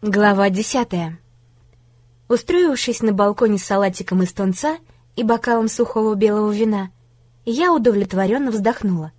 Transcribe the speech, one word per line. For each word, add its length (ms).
Глава 480
десятая. 680
Устроившись 720
на 120
балконе 440
с 80
салатиком 580
из 120
тунца 420
и 60
бокалом 460
сухого 460
белого 380
вина, 380
я 260
удовлетворенно 760
вздохнула 680